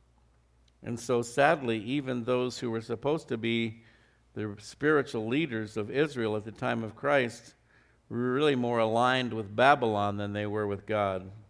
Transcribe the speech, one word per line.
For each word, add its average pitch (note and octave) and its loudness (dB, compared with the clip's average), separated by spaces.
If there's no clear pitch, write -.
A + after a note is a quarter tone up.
And A#2 -6
so, A#2+ 0
sadly, C#3 2
even B2+ -4
those B2 -2
who A#2+ -4
were A2+ -4
supposed C#3+ -4
to A#2+ -4
be A2+ -2
the G#2 -6
spiritual C#3 0
leaders A#2 -2
of A2 -4
Israel B2 0
at G#2 -6
the A2 -14
time A#2 -4
of G#2+ -10
Christ C3+ 0
were B2 -2
really C#3+ 4
more A#2+ 0
aligned A#2+ 2
with G#2+ -6
Babylon A2 4
than G2+ -4
they G#2 -2
were G#2 -2
with G2+ -4
God. F#2+ 0